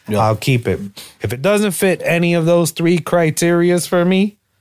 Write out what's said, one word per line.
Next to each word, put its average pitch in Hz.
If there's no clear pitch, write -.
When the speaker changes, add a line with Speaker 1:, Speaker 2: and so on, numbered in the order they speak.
Speaker 1:
Yeah. 107
Speaker 2:
I'll 110
keep 120
it. 92
If 98
it 123
doesn't 208
fit 180
any 170
of 170
those 170
three 170
criterias 170
for 175
me, 190